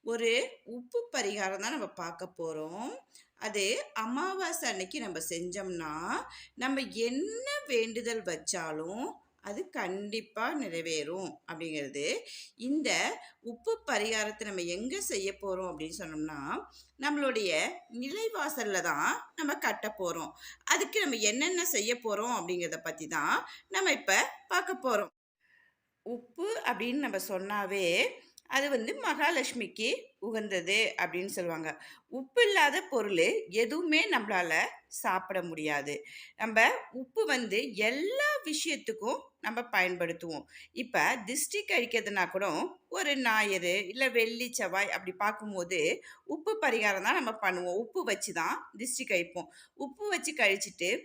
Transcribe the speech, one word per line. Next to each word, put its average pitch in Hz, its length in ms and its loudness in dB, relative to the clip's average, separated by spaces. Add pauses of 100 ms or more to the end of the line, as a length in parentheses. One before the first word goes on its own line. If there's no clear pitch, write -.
ஒரு 226 260 2 (360)
உப்பு 247 340 -4 (120)
பரிகாரம் 202 520 0
தான் 269 120 -2
நம்ம 208 180 -4
பார்க்க 175 420 -8
போறோம். 165 540 -6 (480)
அது 208 260 -2 (300)
அமாவாசை 294 720 -2
அன்னைக்கு 190 320 -4
நம்ம 175 280 -6
செஞ்சோம்னா, 175 640 -4 (640)
நம்ம 262 280 0 (160)
என்ன 403 480 0 (180)
வேண்டுதல் 226 560 0
வச்சாலும் 165 800 -4 (400)
அது 202 160 -6 (100)
கண்டிப்பா 208 840 -4
நிறைவேறும் 165 760 -4 (160)
அப்படிங்கிறது. 156 640 -4 (500)
இந்த 262 340 0 (520)
உப்பு 240 300 -4 (140)
பரிகாரத்தை 214 600 0
நம்ம 190 220 -4
எங்க 226 320 -4
செய்ய 196 340 -2
போறோம் 190 360 -4
அப்படின்னு 160 300 -8
சொன்னோம்னா, 156 400 -6 (600)
நம்மளுடைய 262 500 2 (440)
நிலைவாசல்ல 277 880 -2
தான் 165 300 2 (240)
நம்ம 302 220 0
கட்ட 220 300 0 (100)
போறோம். 165 340 -4 (340)
அதுக்கு 349 340 2
நம்ம 262 240 2
என்னென்ன 320 420 4
செய்ய 226 300 2
போறோம் 226 380 0
அப்படிங்கிறத 170 480 -2
பத்தி 160 260 -6
தான் 147 280 2 (340)
நம்ம 370 220 2
இப்ப 202 260 4 (300)
பார்க்க 370 360 0
போறோம். 208 280 2 (920)
உப்பு 240 420 -6 (160)
அப்படின்னு 247 420 0
நம்ம 196 180 -2
சொன்னாவே, 196 640 0 (640)
அது 277 180 2
வந்து 247 320 0
மகாலட்சுமிக்கு 269 880 0 (320)
உகந்தது 202 580 0 (180)
அப்படின்னு 180 380 -2
சொல்லுவாங்க. 165 360 -2 (420)
உப்பு 269 300 2
இல்லாத 349 420 6
பொருள் 202 420 4 (280)
எதுவுமே 302 540 4
நம்மளால 202 440 2 (400)
சாப்பிட 190 500 0
முடியாது. 151 520 -2 (420)
நம்ம 220 280 6 (280)
உப்பு 262 340 -2
வந்து 233 320 2 (220)
எல்லா 381 500 2 (100)
விஷயத்துக்கும் 302 800 -2 (220)
நம்ம 226 160 -2 (140)
பயன்படுத்துவோம். 170 720 0 (320)
இப்ப 196 280 0 (220)
திஷ்டி 269 380 -2
கழிக்கிறதுனா 226 640 0
கூட 190 200 0 (420)
ஒரு 294 280 0
ஞாயிறு 208 580 4 (140)
இல்ல 247 200 0
வெள்ளி, 233 420 2
செவ்வாய் 196 440 0
அப்படி 185 220 -4
பார்க்கும்போது 196 640 -2 (480)
உப்பு 320 300 -2
பரிகாரம் 214 500 2
தான் 294 120 4
நம்ம 233 220 0
பண்ணுவோம். 180 400 2
உப்பு 294 240 -2
வச்சு 208 280 0
தான் 170 240 0 (200)
திஷ்டி 247 280 -4
கழிப்போம். 175 440 0 (320)
உப்பு 285 280 -8
வச்சு 339 240 0
கழிச்சிட்டு 196 580 2 (140)